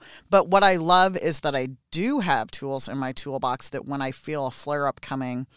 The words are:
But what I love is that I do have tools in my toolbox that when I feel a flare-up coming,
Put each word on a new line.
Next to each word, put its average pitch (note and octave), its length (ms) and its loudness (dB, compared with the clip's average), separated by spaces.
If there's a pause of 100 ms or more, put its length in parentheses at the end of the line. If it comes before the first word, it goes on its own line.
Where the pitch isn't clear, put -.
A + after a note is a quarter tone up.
(320)
But F#3+ 160 6
what G3 160 6
I F#3+ 140 6
love F3+ 380 4
is E3 260 -2
that C#3+ 140 -2
I C3 140 -2 (220)
do A#3 300 0
have C#3 280 0
tools C3+ 380 -6
in B2 100 -6
my C3 140 -4
toolbox C3 580 -4
that - 160 -8
when C#3 160 -6
I C3+ 80 -2
feel C#3+ 380 -6
a B2+ 40 -6
flare-up C#3+ 500 -4
coming, C3 440 -6 (120)